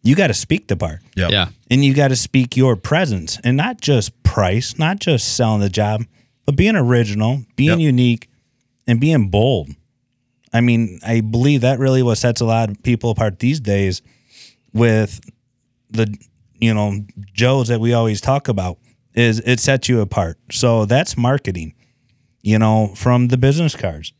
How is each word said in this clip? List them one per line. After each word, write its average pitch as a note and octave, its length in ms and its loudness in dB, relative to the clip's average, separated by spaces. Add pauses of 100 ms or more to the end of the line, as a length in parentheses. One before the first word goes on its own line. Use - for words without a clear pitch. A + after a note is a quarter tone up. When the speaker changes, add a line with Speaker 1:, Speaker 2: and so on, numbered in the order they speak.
Speaker 1:
you B2 120 4
gotta D#3+ 200 2
speak - 340 -4
the F#2+ 80 -2
part. D#2+ 240 -6 (160)
Speaker 2:
Yep. F2+ 140 -2
Speaker 3:
Yeah. F#2 160 2 (240)
Speaker 1:
And C3 120 4
you C3+ 120 4
gotta C3+ 220 2
speak B2+ 380 -2
your B2+ 220 2
presence A2+ 680 -2
and B2 140 0
not A3 240 -4
just - 440 -2
price, G2+ 540 0
not E3 220 -2
just - 360 -2
selling A2 260 2
the G2+ 80 0
job, G#2+ 340 -2 (400)
but C#3 100 0
being G3+ 220 2
original, A#2+ 680 0 (120)
being D#3+ 240 2
Speaker 2:
Yep. D#3 60 2
Speaker 1:
unique, B2 420 2 (580)
and A#2 140 2
being C#3 280 2
bold. G2+ 420 0 (800)
I A#2 80 2
mean, A#2 460 0
I A2+ 160 0
believe A#2+ 400 0
that B2+ 160 0
really C3 240 2
what A#2 160 0
sets A#2+ 240 -4
a - 20 0
lot A2+ 240 0
of G2+ 140 -10
people A#2+ 280 -2
apart G#2 280 -2
these C#3 200 -2
days G2 440 -2 (720)
with A2 460 0 (680)
the, G#2+ 240 -2 (460)
you A2+ 140 2
know, G#2 320 -4 (260)
Joes B2 360 0
that A#2 120 0
we A#2 140 2
always A2+ 260 0
talk C3+ 280 -2
about F#2 280 -4 (380)
is A2+ 320 2
it B2 140 0
sets C3+ 280 -2
you B2 120 2
apart. F2+ 360 -4 (140)
So A#2 340 0
that's B2 320 -2
marketing, G2+ 560 -4 (680)
you G#2+ 160 2
know, A2 380 2
from B2 320 0
the B2+ 100 0
business C#3+ 380 0
cards D#2 440 -10